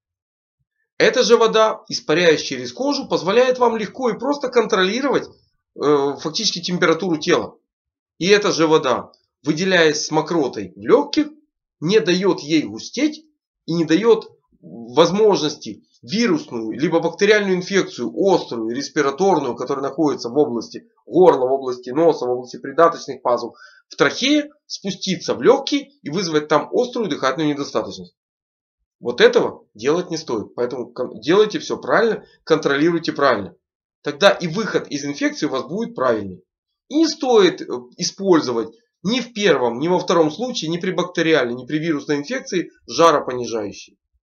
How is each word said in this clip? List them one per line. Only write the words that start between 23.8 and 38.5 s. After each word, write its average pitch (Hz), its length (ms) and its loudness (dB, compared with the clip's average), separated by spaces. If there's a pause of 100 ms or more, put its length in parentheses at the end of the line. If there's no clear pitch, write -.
в - 60 -20
трахее, 285 560 0 (160)
спуститься - 680 -6
в 110 80 -8
легкие 277 480 2 (120)
и 143 80 -10
вызвать 156 380 -2
там 147 240 2
острую 240 360 -2
дыхательную 147 460 -2
недостаточность. 101 600 -6 (880)
Вот 120 200 -4
этого 208 440 4 (100)
делать 156 360 -2
не 165 60 -6
стоит. 110 400 -8
Поэтому 123 360 -6
кон-, 120 280 -8
делайте 185 400 2
все - 180 -6
правильно, 196 460 0 (200)
контролируйте 156 680 0
правильно. 113 420 0 (480)
Тогда 147 280 2
и 175 180 -2
выход 165 400 -4
из 139 160 -8
инфекции 160 420 -4
у 131 40 -4
вас 131 140 -4
будет 208 300 -8
правильный. 107 480 -2 (460)
И 277 80 -4
не 320 100 4
стоит, 226 540 2
э, - 60 -14 (300)
использовать 151 800 0 (300)